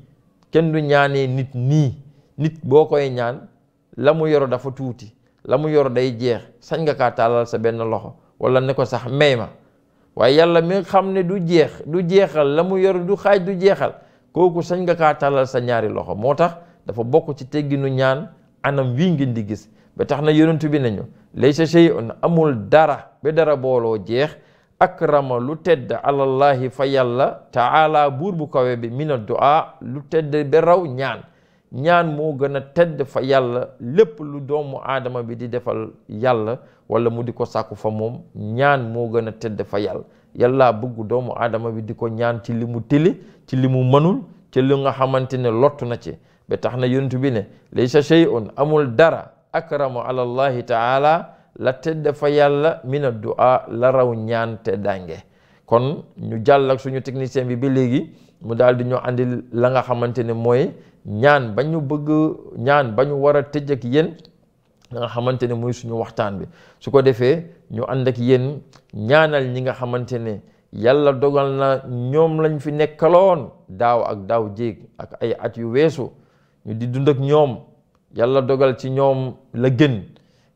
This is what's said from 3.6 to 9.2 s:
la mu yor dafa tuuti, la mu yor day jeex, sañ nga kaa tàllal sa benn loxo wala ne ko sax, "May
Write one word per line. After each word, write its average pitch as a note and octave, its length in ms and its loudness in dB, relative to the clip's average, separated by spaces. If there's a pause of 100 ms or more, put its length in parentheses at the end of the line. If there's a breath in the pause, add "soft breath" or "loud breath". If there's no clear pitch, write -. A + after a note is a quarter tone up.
la C3+ 160 4
mu D#3+ 140 0
yor C#3+ 220 2
dafa B2+ 220 -4
tuuti, B2 420 -12 (320)
la A#2+ 120 0
mu D3+ 120 -2
yor C#3+ 200 4
day B2+ 300 -2
jeex, A#2 220 -2 (180)
sañ - 240 -6
nga D3 100 0
kaa B2 180 0
tàllal A#2+ 360 0
sa A2+ 100 -6
benn A2+ 200 -2
loxo A2 360 -6 (260 soft breath)
wala B2+ 220 2
ne C3 120 -2
ko C3 120 -2
sax, B2 240 -6
"May C#3 260 2